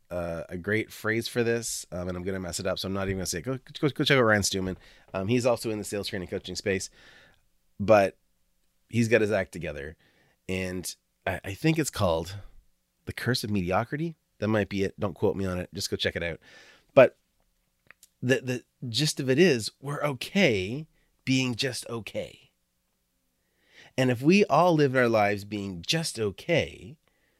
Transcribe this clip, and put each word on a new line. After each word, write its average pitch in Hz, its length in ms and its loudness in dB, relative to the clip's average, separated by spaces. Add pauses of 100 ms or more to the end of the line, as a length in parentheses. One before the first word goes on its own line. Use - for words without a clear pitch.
uh, 85 400 -6
a 92 80 -8
great 104 340 -4
phrase 110 360 -4
for 120 160 0
this, 117 480 -4
um, 90 160 -6
and 90 100 -4
I'm 90 60 -8
gonna 95 160 -4
mess 87 200 -6
it 95 60 -4
up, 90 140 -2
so 98 80 -6
I'm 95 60 -4
not 98 140 -2
even 98 100 -2
gonna 90 100 -6
say 87 100 -4
it. 80 60 -8
Go, 131 160 -6 (200)
go, 151 100 2
go 143 140 -2
check 139 140 4
out 127 60 6
Ryan 107 180 4
Stewman. 95 380 -2 (340)
Um, 95 140 -4
he's 123 180 2
also 120 240 0
in 107 80 -4
the 101 60 -6
sales 101 240 -6
training 90 200 -8
coaching 92 280 -8
space, 98 340 -2 (920)
but 101 380 6 (720)
he's 113 200 2
got 113 120 6
his 104 100 0
act 95 200 -2
together, 78 440 -10 (540)
and 92 460 -4 (320)
I, 92 160 -2
I 98 100 -8
think 160 240 0
it's 147 120 0
called 87 460 0 (680)
The - 80 -8
Curse - 300 -4
of 104 80 -4
Mediocrity. 107 640 -2 (240)
That 104 80 -2
might 107 220 2
be 98 140 -2
it. - 160 -4
Don't 95 140 -2
quote 98 220 0
me 95 100 -4
on 90 140 -4
it. 90 140 -8
Just 98 160 -6
go 98 80 -4
check - 180 -2
it 87 80 -6
out. 85 160 -6 (540)
But 127 240 8 (1040)
the, 127 200 0
the 127 220 -6 (240)
gist 135 320 -2
of 131 100 -2
it 131 100 4
is 139 320 2 (100)
we're 143 220 -8
okay 135 840 0 (380)
being 127 300 0
just 123 340 -6
okay. - 640 -10 (1500)
And 131 140 4
if 117 100 -2
we 190 240 6
all 170 300 6
live 139 200 4
our 123 140 4
lives 104 360 2
being 98 400 -8
just 160 340 -4
okay, 107 760 -2 (420)